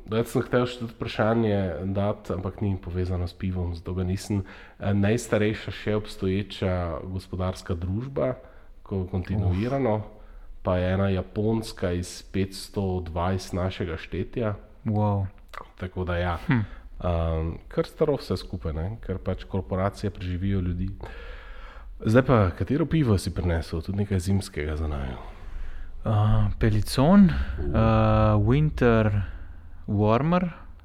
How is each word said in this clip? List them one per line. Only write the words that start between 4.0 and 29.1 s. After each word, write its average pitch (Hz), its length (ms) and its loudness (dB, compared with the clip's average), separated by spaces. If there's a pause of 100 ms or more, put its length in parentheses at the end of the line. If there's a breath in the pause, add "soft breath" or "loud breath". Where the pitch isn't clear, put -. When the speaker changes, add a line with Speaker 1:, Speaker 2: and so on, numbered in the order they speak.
Speaker 1:
nisem. 95 360 0 (380 loud breath)
Eh, 98 180 0
najstarejša 107 800 2
še 107 220 -2
obstoječa 101 760 -2 (320)
gospodarska 92 720 -4
družba, 123 600 -2 (440 soft breath)
ko 95 260 -4
kontinuirano, 101 920 0
Speaker 2:
Uf. 107 80 -4 (560 soft breath)
Speaker 1:
pa 92 180 2
je 90 100 2
ena 95 220 2
japonska 104 840 -2
iz 90 320 -6
petsto 95 760 -2
dvajset 85 500 -2
našega 90 460 -2
štetja. 104 560 -4 (280)
Speaker 2:
Wow. 104 440 2 (480)
Speaker 1:
Tako 92 300 -6
da 87 120 0
ja. 87 220 0
Speaker 2:
Hm. 120 260 0 (320 loud breath)
Speaker 1:
Um, 82 680 -2
kar - 180 -2
staro 151 320 0
vse - 200 -4
skupaj, - 360 -6
ne? 87 260 -4
Ker - 200 -6
pač - 260 -4
korporacije 98 680 -2
preživijo 92 500 -2
ljudi. 90 280 -2 (1120 loud breath)
Zdaj 110 260 4
pa, 110 260 6
katero 139 360 0
pivo 131 320 4
si 90 120 -2
prinesel? 85 520 -2
Tudi 98 160 -4
nekaj 98 240 0
zimskega 78 540 -2
za 78 120 -2
naju. 67 280 -4 (840 loud breath)
Speaker 2:
Uh, - 100 0 (420)
Pelicon, 131 720 6 (320 loud breath)
Speaker 1:
Uh. - 100 -2
Speaker 2:
uh, - 80 0 (640)
Winter 117 720 4 (720 loud breath)